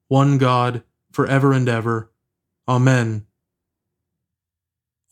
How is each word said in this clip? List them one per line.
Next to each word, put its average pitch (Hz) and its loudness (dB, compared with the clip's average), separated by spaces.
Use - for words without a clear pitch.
one 139 2
God, 123 0
forever 135 0
and 127 0
ever. 113 -4
Amen. 123 0